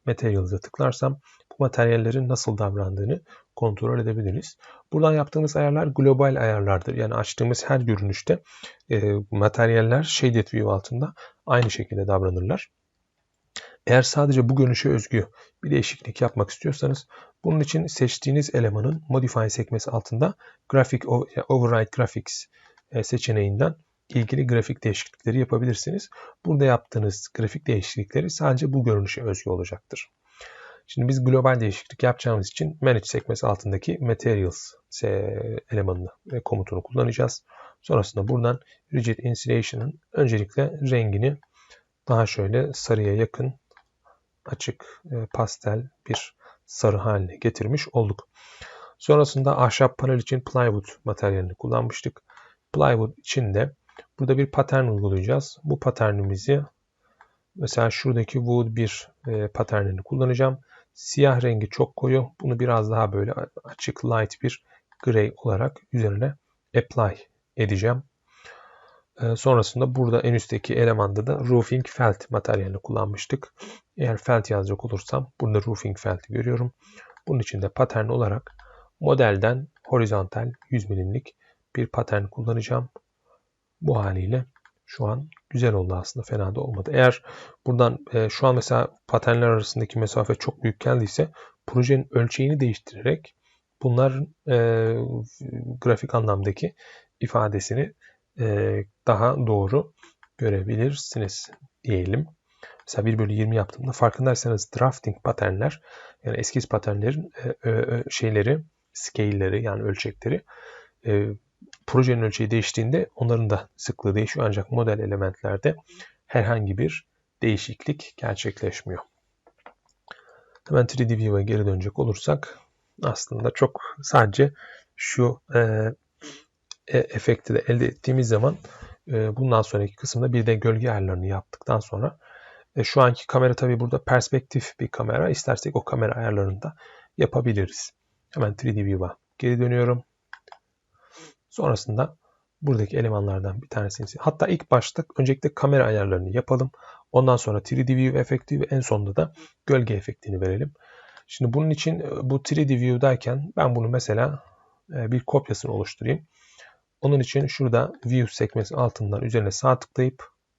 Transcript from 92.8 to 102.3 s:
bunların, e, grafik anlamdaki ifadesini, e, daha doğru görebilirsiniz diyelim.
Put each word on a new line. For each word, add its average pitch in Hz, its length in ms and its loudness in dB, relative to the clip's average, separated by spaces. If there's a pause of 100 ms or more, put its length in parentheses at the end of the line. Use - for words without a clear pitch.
bunların, 131 520 2 (140)
e, 123 80 4 (1200)
grafik 120 340 0
anlamdaki 104 600 0 (460)
ifadesini, 110 720 -2 (460)
e, 104 380 0 (300)
daha 117 300 4 (100)
doğru 104 460 0 (460)
görebilirsiniz 110 1120 -2 (340)
diyelim. 104 420 0 (600)